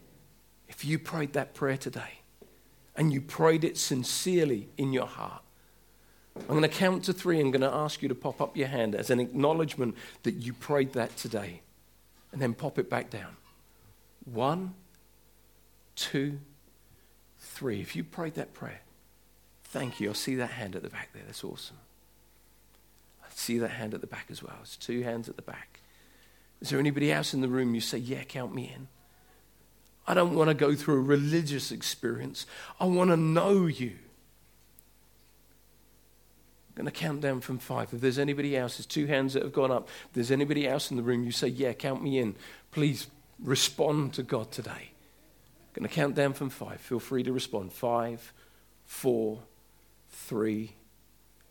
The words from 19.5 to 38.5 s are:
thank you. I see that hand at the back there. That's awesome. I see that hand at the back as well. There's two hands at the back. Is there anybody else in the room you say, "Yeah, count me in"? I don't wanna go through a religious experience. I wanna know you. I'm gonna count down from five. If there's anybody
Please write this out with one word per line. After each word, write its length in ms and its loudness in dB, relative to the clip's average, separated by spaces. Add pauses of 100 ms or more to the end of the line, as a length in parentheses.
thank 360 -6
you. 120 0
I 20 -4
see 220 -2
that 160 -2
hand 240 -8
at 80 -8
the 60 -8
back 220 -12
there. 140 -18
That's 180 -14
awesome. 340 -12 (1500)
I 100 -20
see 240 -2
that 140 0
hand 240 -6
at 60 -8
the 40 -8
back 240 -10
as 140 -14
well. 140 -14
There's 200 -16
two 240 -2
hands 260 -4
at 100 -12
the 40 -12
back. 380 -16 (840)
Is 80 -8
there 100 2
anybody 320 4
else 220 2
in 80 0
the 80 2
room 240 2
you 80 0
say, 160 -2
"Yeah, 280 -4
count 280 -8
me 180 -8
in"? 180 -16 (1200)
I 40 4
don't 220 6
wanna 180 6
go 200 4
through 220 2
a 60 4
religious 680 2
experience. 760 -6 (340)
I 60 2
wanna 320 6
know 480 6
you. 320 -2 (2750)
I'm 60 -20
gonna 160 -6
count 280 -4
down 220 0
from 180 -6
five. 340 -4
If 60 -6
there's 180 2
anybody 380 0